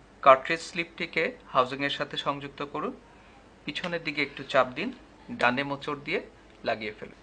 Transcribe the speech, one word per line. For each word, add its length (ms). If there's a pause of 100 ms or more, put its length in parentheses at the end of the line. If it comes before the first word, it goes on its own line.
(240)
কার্ট্রিজ 460
স্লিপটিকে 540 (300)
হাউজিংয়ের 440
সাথে 180 (100)
সংযুক্ত 360 (120)
করুন, 200 (680)
পিছনের 440
দিকে 200
একটু 140 (100)
চাপ 160 (100)
দিন, 120 (500)
ডানে 300
মোচড় 380
দিয়ে 120 (480)
লাগিয়ে 300
ফেলুন। 260